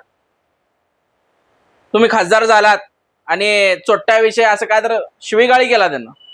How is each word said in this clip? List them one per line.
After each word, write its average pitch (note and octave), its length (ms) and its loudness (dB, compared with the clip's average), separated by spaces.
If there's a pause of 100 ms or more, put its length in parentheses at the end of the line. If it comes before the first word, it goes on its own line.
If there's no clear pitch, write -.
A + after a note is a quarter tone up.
(1900)
तुम्ही A3 180 2
खासदार A3 340 0
झालात G#3 320 2 (500)
आणि G3 480 0 (120)
चोट्ट्याविषयी A3 580 0
असं G#3 200 0
काय G#3+ 160 0
तर A3+ 160 -2 (240)
शिवीगाळी B3 460 0
केला G#3+ 200 0
त्यांना." B2+ 240 -10 (220)